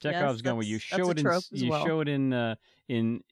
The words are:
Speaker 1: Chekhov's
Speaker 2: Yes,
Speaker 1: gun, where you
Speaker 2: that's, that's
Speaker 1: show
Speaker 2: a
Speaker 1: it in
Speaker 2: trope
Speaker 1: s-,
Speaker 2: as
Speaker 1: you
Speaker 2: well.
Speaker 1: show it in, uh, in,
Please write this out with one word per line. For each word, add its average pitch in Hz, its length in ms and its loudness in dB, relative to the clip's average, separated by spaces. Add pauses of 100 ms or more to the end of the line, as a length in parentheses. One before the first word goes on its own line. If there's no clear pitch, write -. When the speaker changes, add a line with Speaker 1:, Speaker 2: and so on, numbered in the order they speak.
Speaker 1:
Chekhov's 147 380 0
Speaker 2:
Yes, 113 40 -10
Speaker 1:
gun, 123 140 0
where 113 100 -2
you 107 120 -2
Speaker 2:
that's, - 120 -10
that's 185 120 0
Speaker 1:
show 185 60 2
Speaker 2:
a - 40 4
Speaker 1:
it 151 60 -2
in 147 60 2
Speaker 2:
trope 175 120 4
Speaker 1:
s-, 185 180 -4
Speaker 2:
as 135 80 -4
Speaker 1:
you 127 80 2
Speaker 2:
well. 151 160 0
Speaker 1:
show 160 140 2
it 147 80 0
in, 135 240 2
uh, 117 240 0 (320)
in, 113 440 0